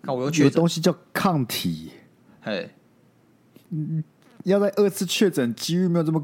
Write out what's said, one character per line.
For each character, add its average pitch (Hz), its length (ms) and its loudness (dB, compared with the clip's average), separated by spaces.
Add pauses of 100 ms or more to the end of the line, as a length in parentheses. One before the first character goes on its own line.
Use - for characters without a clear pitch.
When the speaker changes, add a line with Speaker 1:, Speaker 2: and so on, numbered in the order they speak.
Speaker 1:
看 139 120 -4
我 123 60 -2
又 135 80 -2
确 151 140 4
诊。 - 20 8
Speaker 2:
有 139 60 8
东 170 180 4
西 165 100 -6
叫 165 160 2 (160)
抗 165 340 0
体。 80 460 -6 (500)
Speaker 1:
嘿。 98 280 -6 (1000)
Speaker 2:
嗯， 156 340 -6 (400)
要 196 160 2
在 202 160 2
二 202 120 4
次 185 200 -4
确 190 240 2
诊 120 240 -2
几 - 200 -4
率 185 120 2
没 170 100 2
有 170 60 2
这 156 80 -2
么 160 120 0